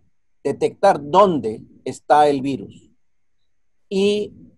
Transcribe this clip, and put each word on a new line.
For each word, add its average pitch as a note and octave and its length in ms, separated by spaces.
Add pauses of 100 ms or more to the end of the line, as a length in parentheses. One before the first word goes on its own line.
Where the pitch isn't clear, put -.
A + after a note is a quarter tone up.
(440)
detectar D#3 580
dónde D3 600 (240)
está D3 420
el C#3+ 140
virus - 500 (960)
y, G3+ 460 (240)